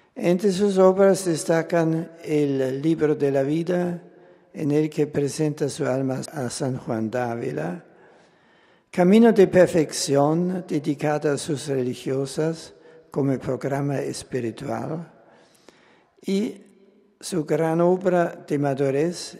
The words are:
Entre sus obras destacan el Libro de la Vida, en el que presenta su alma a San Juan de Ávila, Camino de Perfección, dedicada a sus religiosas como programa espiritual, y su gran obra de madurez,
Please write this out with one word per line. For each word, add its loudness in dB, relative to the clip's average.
Entre 2
sus 0
obras 6
destacan 0
el 0
Libro 0
de 0
la 0
Vida, -2
en -4
el 2
que 0
presenta -2
su -4
alma -2
a -6
San -4
Juan -4
de -6
Ávila, -6
Camino 6
de 8
Perfección, 2
dedicada -2
a -2
sus -6
religiosas -4
como 0
programa -4
espiritual, -8
y -4
su -6
gran 0
obra 2
de -2
madurez, -2